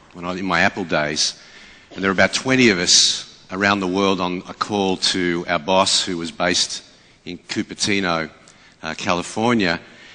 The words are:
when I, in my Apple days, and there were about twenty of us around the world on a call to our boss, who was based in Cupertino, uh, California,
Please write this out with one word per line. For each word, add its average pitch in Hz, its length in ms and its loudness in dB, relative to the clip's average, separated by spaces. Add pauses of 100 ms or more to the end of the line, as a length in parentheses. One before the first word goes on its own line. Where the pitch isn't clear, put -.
(140)
when 87 120 -14
I, 90 100 -6
in 92 100 -6
my 87 160 2
Apple 98 220 0
days, 78 520 -2 (580)
and 92 100 -8
there 98 60 2
were 95 40 2
about 95 200 4
twenty 127 360 4
of 92 100 2
us - 600 0 (120)
around 101 300 0
the 95 60 -2
world 95 320 2
on 90 300 -4
a 92 60 -14
call 95 420 0
to 87 500 -2
our 87 120 0
boss, 95 440 2
who 92 140 -4
was 82 140 -6
based - 500 -2 (420)
in 90 140 -12
Cupertino, 95 960 -2 (500)
uh, 80 140 -8
California, 98 840 0 (360)